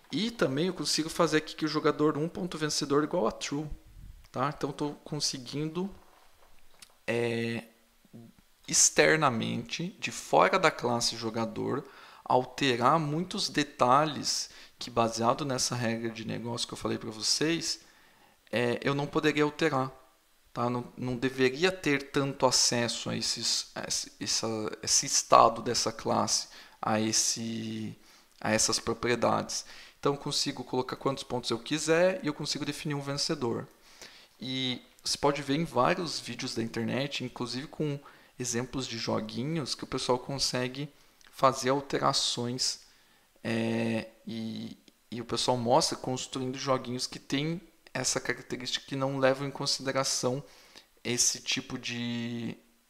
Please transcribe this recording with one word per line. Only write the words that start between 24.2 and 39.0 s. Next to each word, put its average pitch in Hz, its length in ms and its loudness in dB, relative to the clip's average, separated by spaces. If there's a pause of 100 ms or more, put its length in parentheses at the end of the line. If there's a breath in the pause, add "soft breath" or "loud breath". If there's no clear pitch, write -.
esse - 240 2
estado 120 560 6
dessa 113 300 0
classe, 110 560 0 (340 loud breath)
a 110 180 2
esse, 110 960 -2 (440 soft breath)
a 107 100 -2
essas 110 300 4
propriedades. 110 840 0 (340 loud breath)
Então, 143 160 2
eu 139 40 -8
consigo 139 460 -4
colocar 127 320 -2
quantos 135 260 -2
pontos 120 280 -4
eu 117 100 0
quiser 160 640 2
e - 20 0
eu 147 80 -2
consigo 143 300 -4
definir 143 300 -4
um 143 60 -4
vencedor. 139 680 -2 (720 loud breath)
E 127 420 -4 (200)
você - 140 -2
pode 147 260 2
ver 135 120 0
em 165 100 2
vários 151 560 2
vídeos 120 340 -8
da 113 80 -2
internet, 117 600 -2
inclusive 123 440 -6
com 147 300 -4 (400 loud breath)
exemplos 123 480 -4
de 117 120 -6
joguinhos, 120 760 -2